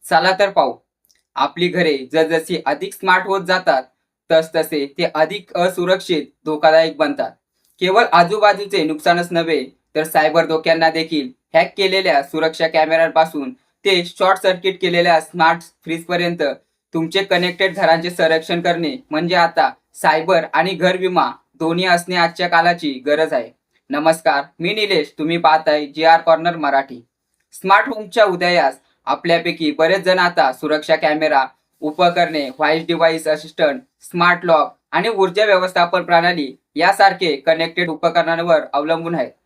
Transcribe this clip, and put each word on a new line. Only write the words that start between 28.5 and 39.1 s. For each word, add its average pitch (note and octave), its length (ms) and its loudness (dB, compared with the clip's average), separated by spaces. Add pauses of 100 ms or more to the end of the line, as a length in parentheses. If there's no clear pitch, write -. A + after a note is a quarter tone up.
आपल्यापैकी E3+ 640 0
बरेच E3 340 0
जण F#3 140 2
आता F3 340 2
सुरक्षा D#3 440 -2
कॅमेरा, D3+ 480 0 (380)
उपकरणे, E3 680 0
व्हॉइस D#3 380 -2
डिव्हाइस D#3+ 420 0
असिस्टंट, D3+ 520 -2 (220)
स्मार्ट F3 420 0
लॉक E3 300 2 (180)
आणि F3+ 160 -2
ऊर्जा F#3+ 360 0
व्यवस्थापन F#3 580 0
प्रणाली E3+ 500 0 (220)
यासारखे F3+ 600 2
कनेक्टेड E3 540 -2
उपकरणांवर E3 680 0 (120)
अवलंबून E3 420 -2